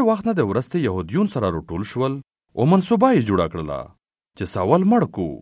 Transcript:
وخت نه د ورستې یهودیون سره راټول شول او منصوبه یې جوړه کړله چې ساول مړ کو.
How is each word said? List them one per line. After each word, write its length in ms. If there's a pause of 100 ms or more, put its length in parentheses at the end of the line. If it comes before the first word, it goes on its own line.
وخت 220
نه 80
د 140
ورستې 280 (100)
یهودیون 460
سره 220
راټول 360
شول 220 (420)
او 100
منصوبه 440
یې 180
جوړه 240
کړله 300 (560)
چې 160
ساول 380
مړ 120 (120)
کو. 140 (120)